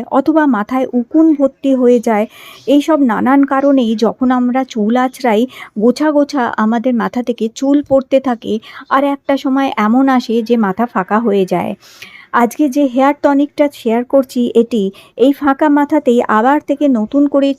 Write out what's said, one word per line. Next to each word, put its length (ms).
অথবা 360
মাথায় 460
উকুন 420
ভর্তি 400
হয়ে 260
যায়, 240
এইসব 360
নানান 420
কারণেই 520
যখন 340
আমরা 340
চুল 320
আঁচড়াই, 460
গোছা 320
গোছা 320
আমাদের 380
মাথা 280
থেকে 220
চুল 220
পড়তে 320
থাকে 320
আর 160
একটা 320
সময় 400
এমন 320
আসে 340
যে 140
মাথা 300
ফাঁকা 320
হয়ে 260
যায়। 280
আজকে 360
যে 180
হেয়ার 360
টনিকটা 500
শেয়ার 320
করছি, 360
এটি 280
এই 160
ফাঁকা 360
মাথাতেই 600
আবার 320
থেকে 280
নতুন 380
করে 220